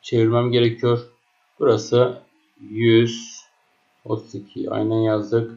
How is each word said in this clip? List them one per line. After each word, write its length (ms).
çevirmem 500
gerekiyor. 480
Burası 640
yüz 720
otuz 300
iki, 340
aynen 300
yazdık. 580